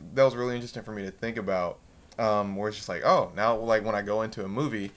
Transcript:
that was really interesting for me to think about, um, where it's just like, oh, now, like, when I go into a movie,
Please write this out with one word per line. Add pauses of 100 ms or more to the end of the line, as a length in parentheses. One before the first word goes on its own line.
(160)
that
was
really
interesting
for
me
to
think
about, (420)
um,
where
it's
just
like,
oh,
now,
like,
when
I
go
into
a
movie,